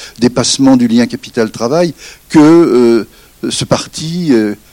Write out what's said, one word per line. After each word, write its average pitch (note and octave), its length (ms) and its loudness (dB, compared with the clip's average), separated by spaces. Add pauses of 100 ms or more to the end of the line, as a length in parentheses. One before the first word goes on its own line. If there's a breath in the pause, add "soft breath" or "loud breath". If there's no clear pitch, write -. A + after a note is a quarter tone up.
(180 loud breath)
dépassement B2+ 580 0
du A#2+ 120 0
lien A#2 180 0
capital-travail, A#2 880 -4 (340 loud breath)
que, D#3+ 100 0
euh, B2 1120 2
ce - 140 -8
parti, D#3+ 640 -6
euh, G#2+ 240 0 (180 soft breath)